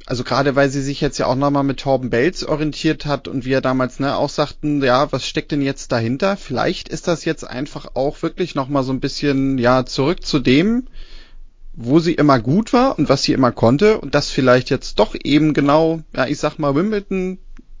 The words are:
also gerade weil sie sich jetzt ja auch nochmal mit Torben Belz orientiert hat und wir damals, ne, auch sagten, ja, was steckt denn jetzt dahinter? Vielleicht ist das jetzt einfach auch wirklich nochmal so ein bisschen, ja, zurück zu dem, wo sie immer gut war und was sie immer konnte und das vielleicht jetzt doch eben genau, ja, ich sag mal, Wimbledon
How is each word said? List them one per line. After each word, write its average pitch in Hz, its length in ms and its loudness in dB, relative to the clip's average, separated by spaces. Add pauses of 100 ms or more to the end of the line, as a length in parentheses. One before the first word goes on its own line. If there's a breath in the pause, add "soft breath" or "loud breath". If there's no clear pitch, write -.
also 123 200 -4
gerade 135 300 0
weil 139 140 4
sie 139 120 -2
sich 139 180 -4
jetzt 143 180 -2
ja 143 100 0
auch 127 80 2
nochmal 143 280 2
mit 135 160 -2
Torben 131 300 0
Belz 135 340 0
orientiert 151 640 -2
hat 143 240 -4
und 127 160 -6
wir 131 160 2
damals, 131 380 -2
ne, 139 180 -2
auch 139 120 0
sagten, 147 540 -2
ja, 135 280 2
was 131 140 -4
steckt - 280 -6
denn 143 80 -2
jetzt 139 320 -4
dahinter? 131 420 0
Vielleicht 127 540 -4
ist - 180 -8
das 170 160 -2
jetzt 160 220 -4
einfach - 480 -10
auch 139 280 -2
wirklich 165 320 -4
nochmal 135 300 0
so 131 80 -4
ein 131 80 -2
bisschen, 135 600 0
ja, 123 260 4
zurück 147 400 -2
zu 151 140 0
dem, 185 480 4 (920 soft breath)
wo 127 200 4
sie 165 160 2
immer 139 240 6
gut 156 340 2
war 262 240 2
und 151 100 2
was 135 140 2
sie - 120 0
immer 127 180 4
konnte 147 480 4
und 139 160 -4
das 147 160 0
vielleicht 127 400 4
jetzt - 260 -2
doch 214 160 2 (100)
eben 151 300 2
genau, 156 460 2 (160)
ja, 131 100 0
ich 139 140 -4
sag 151 180 -4
mal, 143 160 0
Wimbledon 190 640 -2 (420)